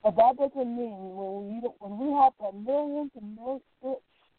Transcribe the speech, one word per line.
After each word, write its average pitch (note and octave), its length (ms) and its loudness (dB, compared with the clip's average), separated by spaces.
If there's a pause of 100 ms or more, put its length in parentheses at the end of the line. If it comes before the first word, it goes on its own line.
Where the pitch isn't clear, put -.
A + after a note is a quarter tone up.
But G3 120 4
that A#3+ 200 8
doesn't C4+ 400 -2
mean F#3+ 400 -8
when G3+ 460 -8
we, A#3+ 60 -4 (120)
when G3+ 180 -10
we C#4 220 -2
have C4 180 8
the G3+ 180 -6
millions C#4+ 640 -2
and G#3+ 180 -14
millions, B3+ 260 -8 (760)